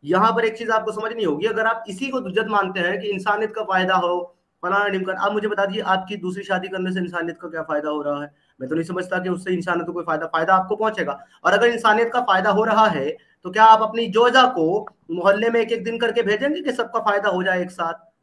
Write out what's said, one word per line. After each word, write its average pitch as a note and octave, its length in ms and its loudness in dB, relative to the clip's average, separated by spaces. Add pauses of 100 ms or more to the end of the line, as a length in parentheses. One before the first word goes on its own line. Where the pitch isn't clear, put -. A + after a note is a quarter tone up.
यहाँ F#3 280 4
पर A3 120 0
एक A3 140 -2
चीज A3+ 120 -6
आपको G#3+ 220 0
समझनी A3 320 -4
होगी, D#3+ 220 -2
अगर A3 200 0
आप A3+ 220 -2
इसी G#3 200 -8
को B3+ 120 -4
उज्जत F#3+ 280 -2
मानते F#3+ 320 0
हैं F3+ 200 -2
कि G#3+ 80 -6
इंसानियत G#3 460 -2
का A3 100 -6
फायदा F#3 320 0
हो, F3+ 400 -2 (260)
फलाना G3+ 260 0
ढिमकाना, F#3+ 320 -4
आप G3+ 120 0
मुझे G#3 160 -2
बता G3+ 180 0
दीजिए G3+ 180 -4
आपकी F#3 340 -2
दूसरी F#3 260 -6
शादी F#3 240 -4
करने F#3 240 -4
से F#3 80 -2
इंसानियत E3+ 400 -6
का E3+ 80 -12
क्या D#3+ 140 -8
फायदा D3+ 280 -2
हो D3+ 120 -4
रहा C#3+ 200 -4
है? D3 100 -12 (280)
मैं C3 80 -10
तो D3 60 -2
नहीं E3 100 0
समझता F3+ 340 -4
कि F3+ 100 -4
उससे F3+ 240 -2
इंसानियत E3+ 340 -2
को E3+ 60 -8
कोई E3+ 120 -6
फायदा, D#3+ 220 -2
फायदा E3 280 2
आपको F#3 220 0
पहुंचेगा। G#3 420 -2 (260)
और F3 80 6
अगर G#3 160 4
इंसानियत A3+ 440 2
का B3 100 2
फायदा G3 280 2
हो G#3 140 2
रहा A3 240 4
है D3+ 220 -2 (340)
तो F3+ 60 -8
क्या G#3+ 140 4
आप A3 180 8
अपनी A3 260 -2
जोजा A#3+ 400 6
को E3+ 160 0 (460)
मोहल्ले G3 400 2
में A#3 100 0
एक A3 120 -2
एक G3+ 120 -4
दिन A3+ 140 -6
करके A#3 240 0
भेजेंगे C4 400 0
कि C4 100 -2
सबका A#3 280 -4
फायदा G#3 280 0
हो F#3 140 0
जाए F#3 200 0
एक F3+ 80 -6
साथ? E3 240 -6 (280)